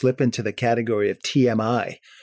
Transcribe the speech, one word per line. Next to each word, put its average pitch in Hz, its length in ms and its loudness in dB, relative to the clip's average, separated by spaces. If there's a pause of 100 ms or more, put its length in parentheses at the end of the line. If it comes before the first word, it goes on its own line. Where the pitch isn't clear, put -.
slip 131 200 0
into 120 220 0
the 104 100 -4 (140)
category 113 440 0
of - 120 -8
T 127 260 2
M 113 120 0
I 113 380 -2 (240)